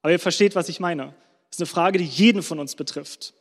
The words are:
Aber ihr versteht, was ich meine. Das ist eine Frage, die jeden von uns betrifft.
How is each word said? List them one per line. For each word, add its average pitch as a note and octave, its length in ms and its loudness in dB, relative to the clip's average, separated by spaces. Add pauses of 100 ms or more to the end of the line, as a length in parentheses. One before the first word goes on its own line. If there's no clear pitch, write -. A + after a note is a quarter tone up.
Aber D#3 100 2
ihr F3 80 2
versteht, G3 340 2
was F3+ 140 -2
ich E3+ 100 -10
meine. E3 280 -4 (420)
Das - 80 -16
ist F3 60 -4
eine D#3 40 -2
Frage, F#3 320 2
die F3 80 0
jeden F#3 380 4
von D#3 160 -6
uns C#3 160 -10
betrifft. - 640 -10